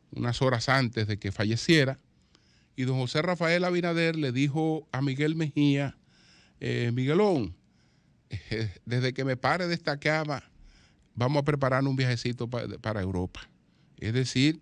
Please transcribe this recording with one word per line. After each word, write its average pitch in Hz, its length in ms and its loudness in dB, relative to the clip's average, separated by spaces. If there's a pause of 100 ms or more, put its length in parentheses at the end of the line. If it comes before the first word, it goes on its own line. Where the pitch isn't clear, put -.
(120)
unas 120 300 -2
horas 127 280 2
antes 117 380 2
de 107 100 -2
que 98 140 -6
falleciera, 127 680 2 (800)
y 131 80 -2
don 127 160 0
José 127 220 0
Rafael 170 420 2
Abinader 170 540 0
le 135 160 0
dijo 151 580 0
a 131 100 -4
Miguel 143 340 0
Mejía, 143 640 2 (640)
eh, 120 340 -2
"Miguelón, 139 640 2 (720)
eh, 107 400 -6 (160)
desde 123 280 -2
que 135 100 -4
me 131 140 -2
pare 175 300 0
de 170 60 -2
esta 160 240 -4
cama, 151 460 -2 (720)
vamos 139 260 2
a 143 40 0
preparar 135 400 2
un 135 100 0
viajecito 123 540 -2
pa-, 117 180 -6 (140)
para 110 200 -4
Europa". 92 480 -4 (480)
Es 110 160 -4
decir, 131 480 0